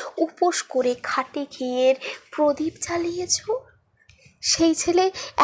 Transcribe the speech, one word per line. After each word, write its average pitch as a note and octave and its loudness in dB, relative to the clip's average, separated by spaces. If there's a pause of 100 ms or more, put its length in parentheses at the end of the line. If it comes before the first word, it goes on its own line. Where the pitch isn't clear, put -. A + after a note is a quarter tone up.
(180)
উপোস E4+ 2
করে B3 0 (100)
খাটে - -4
ঘিয়ের B3+ 2 (360)
প্রদীপ D4+ 0
জ্বালিয়েছ, F4 -2 (1040)
সেই E4 2
ছেলে F4 2 (380)